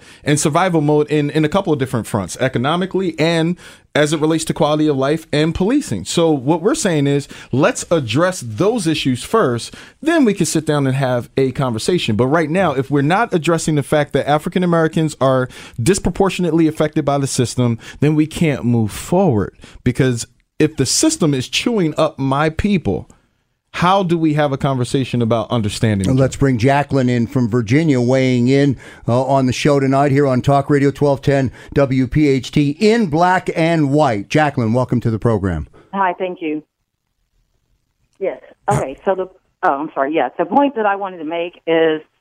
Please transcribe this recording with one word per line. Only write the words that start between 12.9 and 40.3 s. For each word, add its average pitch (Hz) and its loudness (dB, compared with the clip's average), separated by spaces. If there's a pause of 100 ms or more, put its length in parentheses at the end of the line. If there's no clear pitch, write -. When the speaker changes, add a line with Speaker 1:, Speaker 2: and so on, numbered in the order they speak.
Speaker 1:
we're 143 2
not 190 0
addressing 165 0
the 139 0
fact 147 0
that 123 0
African 175 0
Americans 160 0
are 131 2 (340)
disproportionately 175 0
affected 151 -2
by 139 0
the 139 -2
system, 120 -2 (220)
then 151 2
we 151 2
can't 147 -2
move 117 0
forward. 165 0 (280)
Because 127 -2 (320)
if 151 2
the 135 0
system 233 0
is 131 -4
chewing 196 -2
up 156 -2
my 139 0
people, 156 -2 (600)
how 190 2
do 170 0
we 160 0
have 147 0
a 135 -4
conversation 127 -2
about 113 0
understanding? 107 0
Speaker 2:
Let's 131 2
bring 135 2
Jacqueline 135 2
in 120 0
from 123 0
Virginia, 123 2
weighing 127 2
in, 139 2 (280)
uh, 120 2
on 135 2
the 127 0
show 143 2
tonight 135 2
here 143 4
on 127 0
Talk 143 2
Radio 139 4
twelve 139 0
ten 139 0 (220)
W 131 2
P 151 2
H 131 -2
T 147 2 (100)
in 220 2
black 175 0
and 160 0
white. 131 0
Jacqueline, 135 0
welcome 123 0
to 117 -2
the 110 -2
program. 92 0 (260)
Speaker 3:
Hi, 190 0
thank 180 -8
you. 156 -6 (1600)
Yes. 170 -6 (300)
Okay. 143 -4
So 190 0
the, 190 -4 (400)
oh, 180 2
I'm 151 -6
sorry. 143 -2
Yes. 131 0